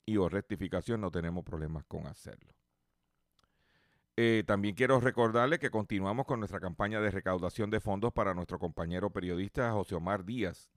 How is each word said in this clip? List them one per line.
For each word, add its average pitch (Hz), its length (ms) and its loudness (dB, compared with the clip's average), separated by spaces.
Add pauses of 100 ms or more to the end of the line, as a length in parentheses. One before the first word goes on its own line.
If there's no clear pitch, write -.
y 107 120 2
o 90 120 4
rectificación, 95 720 -2
no 95 80 -2
tenemos 85 340 -2
problemas 78 420 -6
con 80 200 -10
hacerlo. - 480 -16 (1600)
Eh, 113 280 6
también 101 300 2
quiero 127 240 6
recordarle 120 580 4
que 135 140 -4
continuamos 104 560 0
con 123 120 -2
nuestra 98 200 -4
campaña 101 420 -2
de 107 80 2
recaudación 92 600 -2
de 92 80 2
fondos 104 340 -2
para 98 220 0
nuestro 87 240 -4
compañero 87 500 -2
periodista 98 600 -2
José 101 240 -2
Omar 92 300 -2
Díaz, 101 520 -4